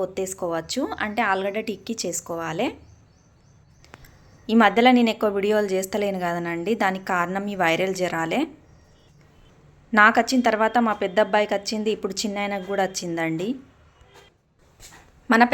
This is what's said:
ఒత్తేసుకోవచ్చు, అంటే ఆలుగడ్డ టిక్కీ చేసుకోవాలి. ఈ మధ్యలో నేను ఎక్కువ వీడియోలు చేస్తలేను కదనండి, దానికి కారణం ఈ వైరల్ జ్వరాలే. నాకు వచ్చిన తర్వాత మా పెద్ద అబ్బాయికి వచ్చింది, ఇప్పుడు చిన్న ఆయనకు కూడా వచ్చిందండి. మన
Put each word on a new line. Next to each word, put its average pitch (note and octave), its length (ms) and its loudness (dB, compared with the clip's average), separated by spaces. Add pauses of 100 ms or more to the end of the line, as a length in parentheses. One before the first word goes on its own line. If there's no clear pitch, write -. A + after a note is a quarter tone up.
ఒత్తేసుకోవచ్చు, F#3 760 -6 (220)
అంటే G#3+ 240 -4
ఆలుగడ్డ G3 400 -2
టిక్కీ A3 260 -8 (100)
చేసుకోవాలి. E3+ 600 -6 (1900)
ఈ A3+ 100 4
మధ్యలో A3+ 340 6
నేను A#3+ 180 4
ఎక్కువ A3 220 -2
వీడియోలు G#3 380 0
చేస్తలేను F#3+ 500 -2
కదనండి, E3+ 580 -4
దానికి F#3+ 300 -2
కారణం F#3 400 -2
ఈ - 100 -8
వైరల్ F3 380 0
జ్వరాలే. E3+ 400 -2 (1600)
నాకు A3+ 220 8
వచ్చిన B3 280 0
తర్వాత A3 280 2 (100)
మా G#3 160 -2
పెద్ద F#3+ 220 0
అబ్బాయికి G#3 320 0
వచ్చింది, G#3+ 400 -4
ఇప్పుడు G3 260 -6
చిన్న G3+ 200 -6
ఆయనకు G3 280 -6
కూడా G3 160 0
వచ్చిందండి. E3 600 -4 (1800)
మన A#3 100 6 (120)